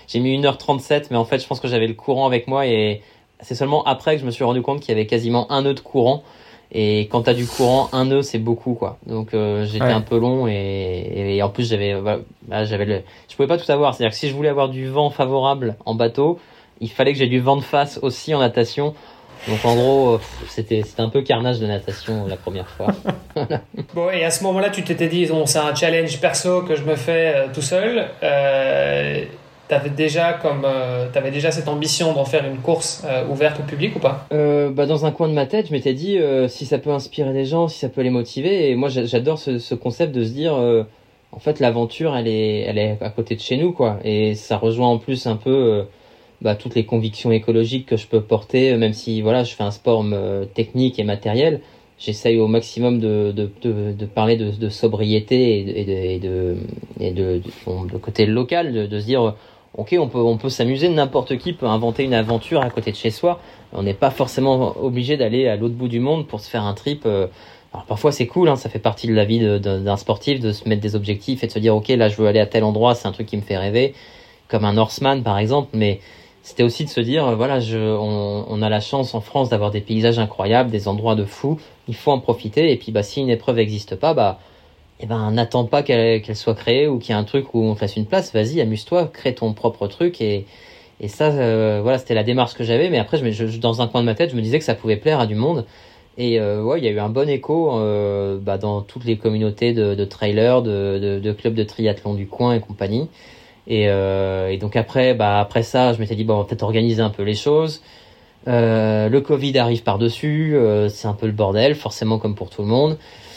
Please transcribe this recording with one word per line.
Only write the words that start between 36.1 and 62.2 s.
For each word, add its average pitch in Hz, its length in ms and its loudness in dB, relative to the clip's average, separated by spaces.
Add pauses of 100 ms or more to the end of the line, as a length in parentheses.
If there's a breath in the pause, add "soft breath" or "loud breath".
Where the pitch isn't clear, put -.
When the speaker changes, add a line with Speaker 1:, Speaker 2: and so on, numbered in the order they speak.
Speaker 1:
euh, 135 320 2
si - 160 -10
ça 127 140 0
peut 147 120 -2
inspirer 139 400 -2
des 135 140 0
gens, 165 240 0
si - 100 -10
ça 135 80 -4
peut 131 140 -4
les 127 80 2
motiver. 139 600 0
Et 123 60 2
moi, 135 140 0
j'a-, 127 160 -2
j'adore 127 340 0
ce, 127 180 -2
ce 120 160 -6
concept 135 400 -2
de 120 120 0
se 113 60 -4
dire, 151 240 -2
euh, 120 280 4 (480 soft breath)
en - 80 -16
fait, 151 220 -2
l'aventure, 120 540 0
elle 117 120 -2
est, 110 340 0
elle 107 160 -4
est 107 220 0
à 107 100 -6
côté 113 260 -4
de 110 60 -8
chez - 140 -4
nous, 175 160 2
quoi. 110 320 0
Et 107 320 2
ça 104 220 -4
rejoint 113 320 2
en 117 80 4
plus 127 300 -4
un 110 100 0
peu, 117 120 -4
euh, 117 340 4 (580 soft breath)
bah, 107 140 0
toutes 113 180 -10
les 110 120 2
convictions 113 460 -2
écologiques 113 540 2
que 117 120 0
je - 100 -10
peux 110 140 2
porter, 127 500 2
euh, 120 60 2
même 110 160 2
si, 110 280 -4
voilà, 120 220 2
je 117 100 -6
fais 107 100 -6
un 101 80 -2
sport, 113 400 2
euh, 98 340 -2
technique 127 520 -2
et 107 60 -2
matériel, 117 580 0 (380 loud breath)
j'essaye 113 400 0
au 110 80 4
maximum 117 520 0
de, 104 340 0
de, 104 180 -4 (100)
de, 104 300 -2
de 104 140 -8
parler 110 320 2
de, 107 140 -2
de 107 180 -4
sobriété 107 880 2
et, 98 220 -4
et - 20 -4
de, 98 80 -4
et 92 280 -2
de, 92 380 -2 (440)
et 95 100 -2
de, 95 120 -2 (160)
de, 92 120 -10 (140)
bon, 92 180 -6
de 90 140 -8
côté 107 280 0
local, 127 460 0
de, 110 140 -2
de 104 160 -6
se 104 40 -8
dire, 117 300 2 (420 loud breath)
ok, 107 220 -2
on 143 80 2
peut, 123 120 -2
on 117 180 4
peut 135 100 -6
s'amuser, 135 400 0
n'importe 135 500 2
qui 180 140 -6
peut 151 140 -6
inventer 113 400 0
une 127 80 0
aventure 117 480 0